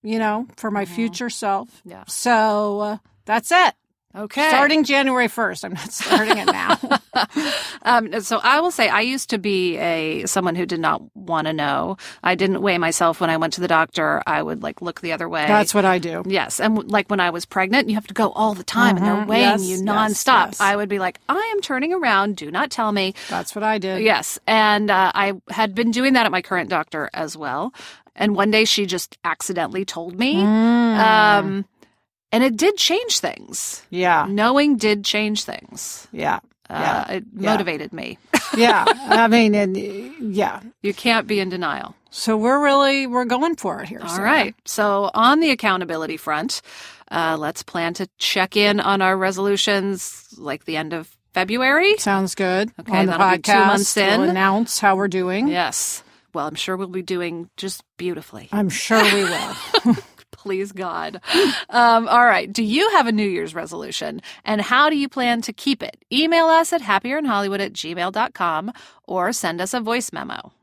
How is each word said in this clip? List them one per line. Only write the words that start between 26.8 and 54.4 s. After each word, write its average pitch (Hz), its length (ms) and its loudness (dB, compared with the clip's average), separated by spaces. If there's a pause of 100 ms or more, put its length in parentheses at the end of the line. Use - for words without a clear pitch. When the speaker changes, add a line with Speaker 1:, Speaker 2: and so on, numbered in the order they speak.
Speaker 2:
as 156 220 -8
well. 156 380 -6 (420)
And 208 200 0
one 202 160 2
day 220 140 4
she 208 200 0
just 180 380 -8
accidentally 170 640 -4
told 175 340 -10
me. 262 160 0
Speaker 1:
Mm. 220 640 4
Speaker 2:
Um, 208 680 4 (680)
and 233 120 2
it 233 140 0
did 381 200 2
change 427 420 0
things. - 720 -8
Speaker 1:
Yeah. 175 400 2
Speaker 2:
Knowing 262 480 4
did 208 280 0
change 214 400 -2
things. - 640 -14
Speaker 1:
Yeah. - 280 -2 (300)
Speaker 2:
Uh, 156 100 -8
Speaker 1:
Yeah. - 340 -2
Speaker 2:
it 190 100 -8 (100)
Speaker 1:
Yeah. 202 180 -2
Speaker 2:
motivated 170 420 -2
me. - 300 -10
<laughs> - 340 -2
Speaker 1:
Yeah. 233 300 4
I 233 400 4
mean, 220 280 6
and, 196 220 0
uh, - 20 -4 (420)
yeah. 202 400 -2 (200)
Speaker 2:
You 202 120 -2
can't 226 340 0
be 214 120 0
in 190 100 -2
denial. 180 460 -6 (160)
Speaker 1:
So - 260 -2
we're 254 260 2
really, 277 440 4
we're 247 180 -2
going 277 300 0
for - 260 -6
it 165 80 -12
here, - 120 -14
Speaker 2:
All 170 80 -10
Speaker 1:
Sarah. 185 180 -4
Speaker 2:
right. 208 280 2 (100)
So 202 480 0
on 247 280 6
the 311 100 4
accountability 165 680 -2
front, - 440 -4 (500)
uh, 160 280 0
let's 151 240 -6
plan 170 320 -4
to 185 120 -6 (100)
check - 400 0
in 208 220 4
on 196 220 2
our 190 160 4
resolutions, 196 1080 -2 (120)
like, 147 280 -10
the 160 120 -6
end 156 160 -6
of 160 160 -10 (240)
February. 262 640 2
Speaker 1:
Sounds 190 380 0
good. 190 440 0
Speaker 2:
Okay, 190 180 -2
Speaker 1:
On 190 80 4
the 185 120 0
Speaker 2:
that'll 185 200 4
be 160 40 -6
two 208 100 0
Speaker 1:
podcast, 196 160 6
Speaker 2:
months 202 300 2
in. 202 240 4
Speaker 1:
we'll 175 80 4
announce 196 500 2